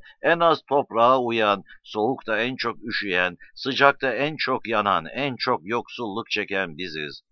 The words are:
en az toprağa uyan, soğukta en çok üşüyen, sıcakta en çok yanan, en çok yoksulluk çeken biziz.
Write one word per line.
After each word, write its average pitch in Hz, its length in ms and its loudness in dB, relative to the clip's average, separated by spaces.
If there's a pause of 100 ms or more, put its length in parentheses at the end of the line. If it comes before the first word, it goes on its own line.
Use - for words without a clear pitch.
(220)
en 170 180 2
az 165 300 4
toprağa 131 500 4
uyan, 110 440 2 (200)
soğukta 107 560 -2
en 123 160 -2
çok - 220 -4 (120)
üşüyen, 90 480 0 (180)
sıcakta 135 580 2
en 143 220 -2
çok 120 320 -4
yanan, 101 380 2
en 127 300 -6
çok 120 280 -2
yoksulluk 113 640 -6
çeken 95 480 -4
biziz. 78 440 -8 (100)